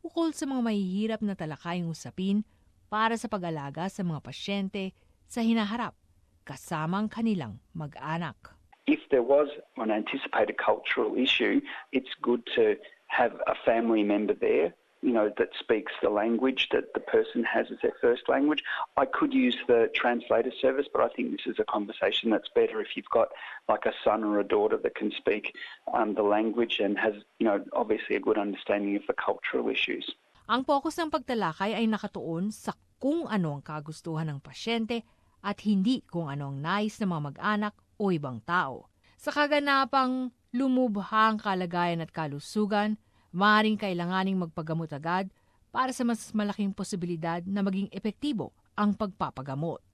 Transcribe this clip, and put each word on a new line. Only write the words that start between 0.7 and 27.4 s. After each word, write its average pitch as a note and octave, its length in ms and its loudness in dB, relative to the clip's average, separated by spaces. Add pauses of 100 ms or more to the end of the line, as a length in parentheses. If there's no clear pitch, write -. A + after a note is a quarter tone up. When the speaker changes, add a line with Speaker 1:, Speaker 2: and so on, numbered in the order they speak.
Speaker 1:
na G3 80 0
talakayang E3+ 560 -4
usapin G3 560 -2 (400)
para A3+ 320 2
sa A#3 80 -8
pag-alaga E3 640 -4
sa F#3 160 -4
mga D#3 160 -4
pasyente F#3+ 720 -6 (320)
sa - 160 -4
hinaharap, A3+ 560 0 (480)
kasamang E3+ 640 -4
kanilang F#3+ 480 -2 (160)
mag-anak. D#3 800 -8 (320)
Speaker 2:
If D4+ 240 2
there A#2+ 160 4
was C#3 240 4 (320)
an A2 80 0
anticipated - 720 0
cultural - 560 0
issue, B2 400 4 (320)
it's C3 320 -4
good A#2+ 320 0
to G#2+ 240 4 (320)
have A#2+ 240 2 (160)
a - 160 -4
family A2+ 400 4
member G#2 320 2
there, D3+ 320 2 (320)
you B2+ 80 2
know, G#2+ 160 4 (160)
that - 160 0
speaks G#2+ 400 0
the - 100 0
language A#2 640 0
that - 240 0
the - 80 -2
person - 400 0
has A#2 320 0
as - 80 -6
their - 160 0
first B2 320 2
language. C#3+ 320 2 (320)
I - 160 2
could C#4 240 0
use B3+ 320 4
the A#2 240 6
translator A#2+ 640 0
service, C3+ 320 2
but - 160 0
I A#2 80 2
think - 240 -4
this - 160 -6
is A2 80 -6
a G#2+ 80 2
conversation G#2 640 0
that's G#2 240 0
better A2+ 240 4
if - 160 -6
you've - 160 -10
got, G2 240 2 (320)
like, G#2+ 240 2
a - 40 -8 (120)
son A2 160 4
or G#2 160 2
a G2+ 80 0
daughter G#2+ 320 2
that - 160 -2
can G#2+ 160 -2
speak, - 480 -2 (320)
um, G#2+ 240 0
the G#2+ 80 0
language A2 560 2
and G2+ 160 2
has, G#2 240 0 (240)